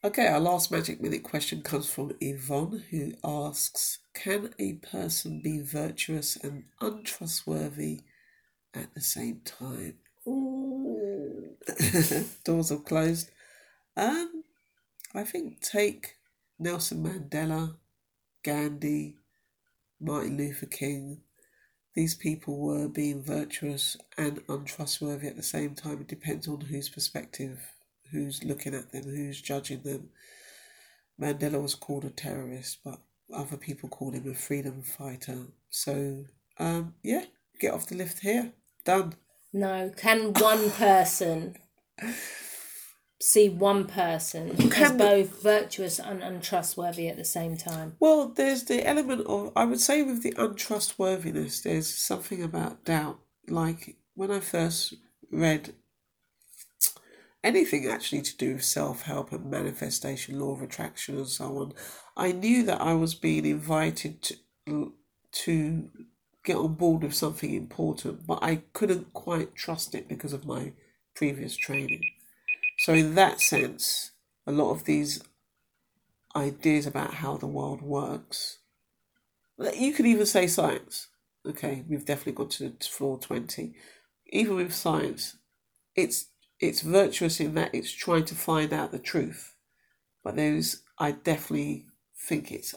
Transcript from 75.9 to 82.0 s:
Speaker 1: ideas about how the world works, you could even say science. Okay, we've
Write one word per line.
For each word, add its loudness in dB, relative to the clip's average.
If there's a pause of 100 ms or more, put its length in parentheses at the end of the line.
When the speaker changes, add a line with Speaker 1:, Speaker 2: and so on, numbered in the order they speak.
Speaker 1:
ideas 4
about -4
how -4
the -6
world -4
works, -4 (1200)
you 4
could 4
even 8
say 6
science. 0 (380)
Okay, -4
we've -2